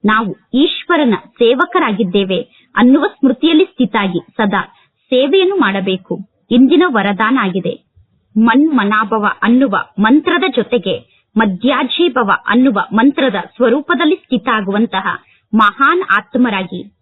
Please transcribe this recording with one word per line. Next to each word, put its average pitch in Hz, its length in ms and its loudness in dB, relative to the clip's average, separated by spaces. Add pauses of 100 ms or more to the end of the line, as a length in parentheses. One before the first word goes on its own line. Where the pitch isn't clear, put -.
ನಾವು 214 300 0 (180)
ಈಶ್ವರನ 294 600 0 (140)
ಸೇವಕರಾಗಿದ್ದೇವೆ 208 1500 -2
ಅನ್ನುವ 269 320 4
ಸ್ಮೃತಿಯಲ್ಲಿ 311 580 0
ಸ್ಥಿತಾಗಿ 202 540 -4
ಸದಾ 202 420 -4 (360)
ಸೇವೆಯನ್ನು 359 580 0
ಮಾಡಬೇಕು. 190 640 -4 (320)
ಇಂದಿನ 262 360 4
ವರದಾನ 214 540 0
ಆಗಿದೆ, 185 380 -4 (580)
ಮನ್ಮನಾಭವ 220 880 0 (140)
ಅನ್ನುವ 240 340 2 (240)
ಮಂತ್ರದ 285 440 2 (120)
ಜೊತೆಗೆ - 680 -4 (140)
ಮಧ್ಯಾಜೀಭವ 240 920 -2 (160)
ಅನ್ನುವ 254 260 2 (200)
ಮಂತ್ರದ 240 420 0 (200)
ಸ್ವರೂಪದಲ್ಲಿ 285 600 0
ಸ್ಥಿತ - 380 -6
ಆಗುವಂತಹ 196 540 -4 (460)
ಮಹಾನ್ 277 480 2 (160)
ಆತ್ಮರಾಗಿ. 202 840 -4